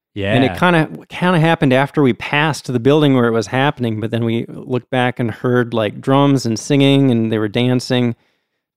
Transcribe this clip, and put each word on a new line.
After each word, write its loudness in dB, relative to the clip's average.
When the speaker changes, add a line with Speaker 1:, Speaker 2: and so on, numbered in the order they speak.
Speaker 1:
Yeah. -2
Speaker 2:
And 2
it -4
kinda, 0
kinda 0
happened 2
after 0
we 4
passed -2
the -2
building 4
where 2
it 0
was -2
happening, -2
but -6
then -2
we -2
looked -8
back -2
and -2
heard, -2
like, -2
drums 2
and -2
singing, 2
and 0
they 0
were -2
dancing. -2